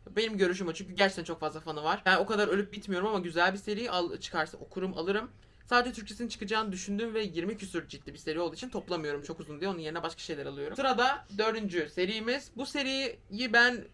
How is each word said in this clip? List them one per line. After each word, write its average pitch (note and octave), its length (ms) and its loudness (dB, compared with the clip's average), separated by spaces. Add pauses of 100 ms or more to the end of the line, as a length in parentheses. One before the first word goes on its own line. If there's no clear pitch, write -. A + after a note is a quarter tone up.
(160)
Benim A3 220 2
görüşüm F#3 300 4
o D#3+ 60 -2
çünkü F#3 200 -10
gerçekten F#3+ 300 4
çok E3 160 -6
fazla D#3 200 -2
fanı D#3 240 -6
var. F3+ 220 2
Ben F#3 120 8
o F#3 80 4
kadar G#3 220 4
ölüp G3 260 2
bitmiyorum G3+ 340 -2
ama G#3+ 120 2
güzel F3 340 4
bir G3+ 40 -6
seri G#3+ 340 -2
al-, F3 280 0
çıkarsa - 380 -4
okurum, F#3 400 -6
alırım. G3+ 340 0 (340)
Sadece A#3+ 300 4
Türkçesinin A3 340 -8
çıkacağını A3 420 -2
düşündüğüm G3+ 420 -4
ve A3 100 0
yirmi F3 340 -2
küsür F3 300 -6
ciltli C#3+ 260 -14
bir - 60 -16
seri D#3 200 -2
olduğu D#3+ 160 0
için B3+ 140 -10
toplamıyorum D3+ 540 -4
çok D#3 160 -8
uzun D3 200 -12
diye. F#3+ 100 -2
Onun F3+ 100 -4
yerine D#3+ 240 -4
başka D#3+ 160 -6
şeyler C#3+ 260 -6
alıyorum. C#3+ 300 -6
Sırada C4 500 4 (120)
dördüncü G#3 520 0
serimiz. A3 680 -2
Bu C4 80 -4
seriyi C4+ 540 -2 (340)
ben A#3+ 400 6